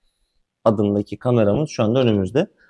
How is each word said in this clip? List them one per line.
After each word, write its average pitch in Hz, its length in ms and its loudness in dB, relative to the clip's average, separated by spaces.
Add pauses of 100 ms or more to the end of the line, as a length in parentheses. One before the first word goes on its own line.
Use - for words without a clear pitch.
(640)
adındaki 104 520 0
kameramız 120 520 0
şu - 140 -4
anda 117 180 0
önümüzde. 113 460 0 (220)